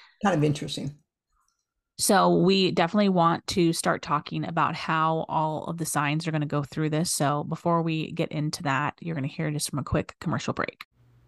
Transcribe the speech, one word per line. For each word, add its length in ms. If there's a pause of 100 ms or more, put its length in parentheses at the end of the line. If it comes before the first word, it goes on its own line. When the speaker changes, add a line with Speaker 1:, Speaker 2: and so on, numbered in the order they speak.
(240)
Speaker 1:
Kind 140
of 60
interesting. 560 (1000)
Speaker 2:
So 380
we 340
definitely 380
want 380
to 240
start 300
talking 440
about 280
how 560
all 360
of 120
the 80
signs 420
are 40
gonna 140
go 180
through 260
this. 220
So 320
before 380
we 300
get 200
into 320
that, 360
you're 160
gonna 120
hear 240
just 180
from 100
a 40
quick 360
commercial 340
break. 320 (420)